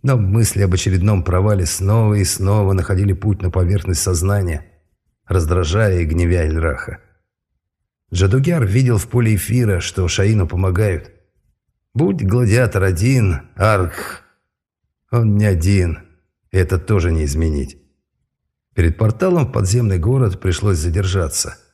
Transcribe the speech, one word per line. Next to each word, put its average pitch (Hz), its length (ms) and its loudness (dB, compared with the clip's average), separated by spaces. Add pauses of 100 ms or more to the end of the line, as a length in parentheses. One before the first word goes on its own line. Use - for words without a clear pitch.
Но 131 140 2
мысли 104 460 2
об 92 120 2
очередном 92 500 0
провале 92 420 0
снова 104 480 0
и 101 100 2
снова 98 480 0
находили 95 400 0
путь 98 300 -2
на 90 80 -2
поверхность 87 520 -2
сознания, 92 640 -2 (600)
раздражая 87 760 0
и 85 60 0
гневя 85 380 0
Эльраха. 80 560 -4 (1120)
Джадугяр 127 520 2
видел 117 340 2
в - 100 -4
поле 113 260 2
эфира, 104 460 0
что 92 280 -4
Шаину 101 380 2
помогают. 92 640 -2 (800)
Будь 160 300 -2
гладиатор 107 600 2
один, 95 580 0 (140)
Арх, 95 680 -2 (880)
он 110 260 2
не 104 80 2
один, 92 540 2 (540)
это 92 260 0
тоже 85 320 0
не 80 140 0
изменить. 73 540 -4 (960)
Перед 82 220 2
порталом 160 500 0
в - 60 -10
подземный 101 460 0
город 107 420 0
пришлось 95 380 -2
задержаться. 87 800 -4 (160)